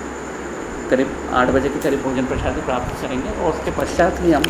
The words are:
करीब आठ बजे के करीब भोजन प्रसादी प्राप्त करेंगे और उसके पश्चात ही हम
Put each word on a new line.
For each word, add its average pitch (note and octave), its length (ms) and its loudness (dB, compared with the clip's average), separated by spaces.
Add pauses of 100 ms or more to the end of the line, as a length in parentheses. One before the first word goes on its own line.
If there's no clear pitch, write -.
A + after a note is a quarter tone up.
(880)
करीब C3 260 2 (180)
आठ B2 140 4
बजे C3 220 4
के D3 100 -2
करीब C#3 220 2
भोजन C3 240 0
प्रसादी C3+ 360 -2
प्राप्त B2 400 -2
करेंगे D3 420 -4
और D#3+ 80 4
उसके E3 200 -4
पश्चात E3+ 480 2
ही E3+ 120 4
हम D3+ 180 4